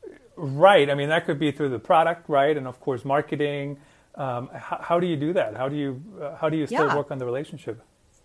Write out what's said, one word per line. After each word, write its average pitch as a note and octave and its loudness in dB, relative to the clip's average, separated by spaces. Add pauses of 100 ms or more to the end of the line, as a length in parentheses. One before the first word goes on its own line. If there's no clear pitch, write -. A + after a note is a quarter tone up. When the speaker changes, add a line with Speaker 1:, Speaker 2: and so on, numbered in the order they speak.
(360)
Speaker 1:
Right. D#3 6
I C#3 0
mean, C#3+ 0
that E3 0
could D3+ -2
be D3 2
through C#3+ -2
the A#2 -2
product, E3 2
right? D3 4
And C3 -6
of B2 -12
course, B2+ -4
marketing. C#3+ -2 (380)
Um, B2+ -6
h-, B2 -14 (200)
how E3+ 2
do F3+ 0
you E3 -2
do D3+ -2
that? A2+ 0
How B2+ -2
do D3 -6
you, C#3 -4 (200)
uh, D3+ -8
how D#3+ -2
do D#3 0
you D3+ 0
still D3+ 0
Speaker 2:
Yeah. D3+ 0
Speaker 1:
work C#3+ -4
on C#3 -8
the B2+ -6
relationship? B2 -6 (440)